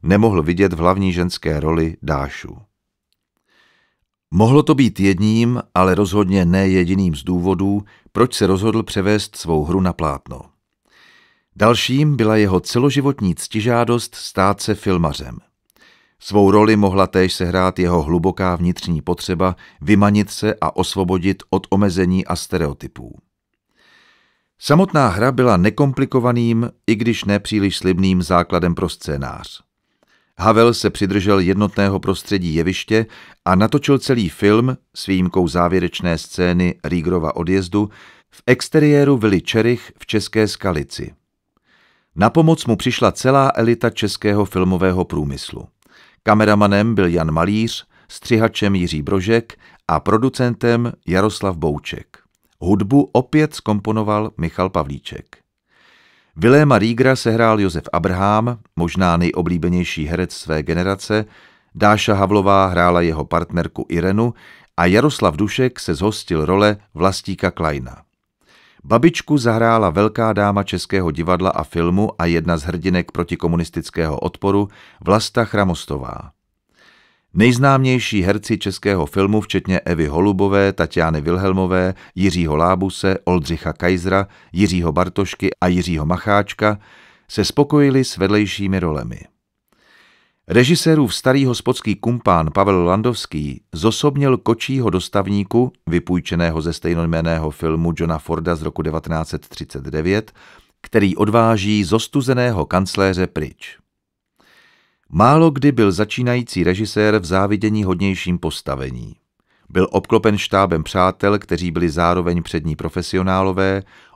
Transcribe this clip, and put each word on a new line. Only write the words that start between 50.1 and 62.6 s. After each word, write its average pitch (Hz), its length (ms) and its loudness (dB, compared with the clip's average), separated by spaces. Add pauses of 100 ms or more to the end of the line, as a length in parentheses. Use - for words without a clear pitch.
Jaroslav 95 500 0
Bouček. - 600 -6 (420)
Hudbu 101 520 2
opět 151 440 0
zkomponoval 107 840 -2
Michal 82 320 -4
Pavlíček. - 680 -8 (960)
Viléma 127 440 6
Riegera 120 360 2
sehrál 113 440 2
Josef 85 240 -2 (100)
Abrham, 101 640 0 (160)
možná 85 420 0
nejoblíbenější 87 880 0
herec 87 280 -4
své 78 300 -4
generace, 98 640 -2 (500)
Dáša 107 380 2
Havlová 98 540 4